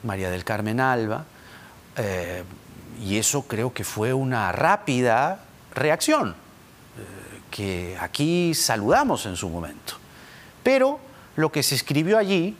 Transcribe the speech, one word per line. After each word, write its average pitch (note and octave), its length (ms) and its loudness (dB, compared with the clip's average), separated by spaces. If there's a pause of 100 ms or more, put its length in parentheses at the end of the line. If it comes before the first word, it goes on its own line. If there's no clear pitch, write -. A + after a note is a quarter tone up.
María F#2+ 260 -2
del F2+ 140 -4
Carmen G#2+ 380 -2
Alba, B2 420 0 (720)
eh, F#2 480 -4 (600)
y G2 140 0
eso B2+ 260 0
creo A#2+ 280 -4
que G#2+ 120 -8
fue A2 300 -2
una B2+ 380 0
rápida C#3 960 2 (300)
reacción, D#3 560 2
eh, - 20 -10 (1160)
que F#2 500 -4
aquí E3 540 0
saludamos C3+ 720 2
en F#2 80 -4
su F#2 120 -6
momento. E2 460 -8 (680)
Pero C4+ 360 4 (360)
lo D#3 160 2
que D3+ 100 0
se C#3 140 0
escribió D#3+ 420 2
allí G3 420 2